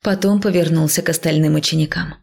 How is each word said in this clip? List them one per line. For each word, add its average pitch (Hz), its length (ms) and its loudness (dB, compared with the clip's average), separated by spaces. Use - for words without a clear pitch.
Потом 196 360 0
повернулся 165 600 0
к - 80 -4
остальным 156 460 0
ученикам. 156 680 -2